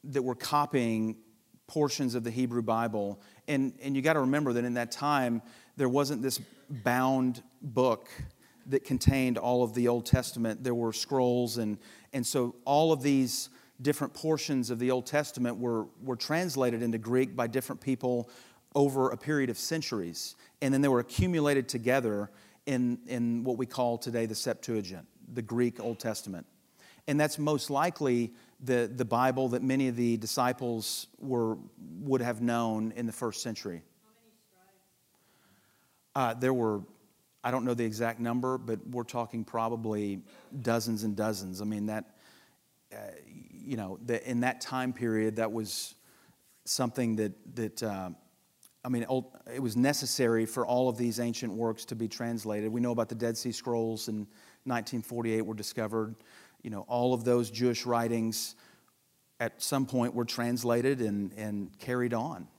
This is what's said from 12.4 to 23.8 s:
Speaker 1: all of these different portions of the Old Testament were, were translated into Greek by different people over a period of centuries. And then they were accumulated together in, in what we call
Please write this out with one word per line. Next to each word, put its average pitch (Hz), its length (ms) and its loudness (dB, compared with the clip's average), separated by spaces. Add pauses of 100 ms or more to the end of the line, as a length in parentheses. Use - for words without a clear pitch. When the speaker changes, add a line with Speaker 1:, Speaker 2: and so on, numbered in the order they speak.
Speaker 1:
all 156 260 6
of 139 80 2
these 135 480 2 (340)
different 143 320 0
portions 139 560 0
of 117 80 -2
the 127 140 2
Old 127 120 0
Testament 123 540 0
were, 117 280 0 (140)
were 127 140 -4
translated 135 680 0
into 117 160 0
Greek 117 380 2
by 117 140 0
different 127 320 -4
people 123 500 -2 (460)
over 135 340 4
a 120 60 -4
period 139 340 0
of 107 80 -6
centuries. 107 800 -4 (260)
And 135 100 2
then 135 80 4
they 143 60 6
were 127 140 6
accumulated 147 680 2
together 113 600 2 (360)
in, 123 420 2
in 117 340 0
what 123 160 0
we 127 80 -2
call 120 320 0